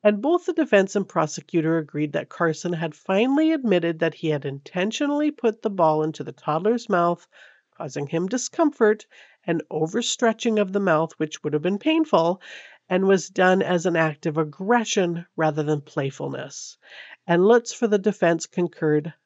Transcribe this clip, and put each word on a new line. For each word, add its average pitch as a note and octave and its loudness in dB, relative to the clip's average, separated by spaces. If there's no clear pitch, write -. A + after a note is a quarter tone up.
And G#3 2
both E4+ 2
the F4 -4
defense G#3 2
and G3 -2
prosecutor D#3+ -2
agreed D3+ -4
that C#3+ -6
Carson E3+ -4
had D#3+ -6
finally C4+ 0
admitted F3+ 0
that E3 0
he D#3+ -4
had D3 -2
intentionally A3+ -2
put A3+ -2
the G#3+ -4
ball D#3+ 2
into D#3 -4
the - -10
toddler's F3+ -2
mouth, F3 0
causing C#3+ -8
him E3 -2
discomfort A#3 0
and E3 -2
overstretching A3 -2
of F#3+ -2
the G3+ 0
mouth, E3 2
which - -6
would D3 -2
have D3+ 0
been F#3 -2
painful, G3 0
and F#3+ 0
was F#3+ 2
done F#3 4
as F3+ 0
an F3 0
act D#3+ 0
of D3+ -2
aggression F3+ -2
rather D#3 0
than D3 0
playfulness. C#3 -8
And F3 4
Lutz A#3 4
for - -2
the G#3 2
defense F3 0
concurred D#3 -2